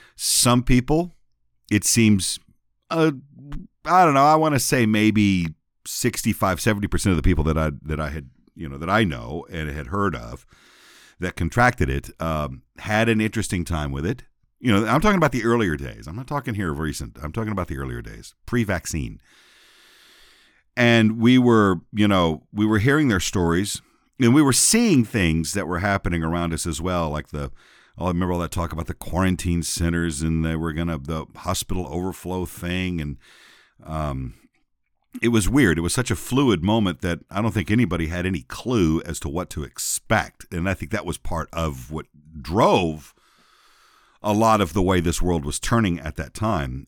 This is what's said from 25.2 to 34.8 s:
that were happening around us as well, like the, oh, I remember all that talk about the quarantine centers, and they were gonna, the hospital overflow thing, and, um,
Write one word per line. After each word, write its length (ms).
that 160
were 120
happening 440
around 300
us 120
as 140
well, 300
like 220
the, 200
oh, 80
I 20
remember 240
all 80
that 120
talk 200
about 160
the 60
quarantine 680
centers, 600
and 240
they 100
were 160
gonna, 260
the 280
hospital 560
overflow 540
thing, 560
and, 160
um, 520